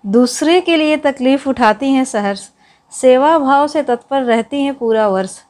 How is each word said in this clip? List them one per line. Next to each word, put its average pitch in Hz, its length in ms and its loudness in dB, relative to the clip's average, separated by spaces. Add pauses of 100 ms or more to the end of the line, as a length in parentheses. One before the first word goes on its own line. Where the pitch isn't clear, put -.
दूसरे 247 580 0
के 339 160 0
लिए 302 200 0
तकलीफ़ 269 520 -2
उठाती 247 420 0
हैं 262 140 0
सहर्ष। 202 360 -4 (520)
सेवा 269 460 4
भाव 277 280 2
से 294 160 -4
तत्पर 262 400 -4
रहती 233 400 -2
हैं 277 100 -4
पूरा 220 340 0
वर्ष 190 240 -2 (180)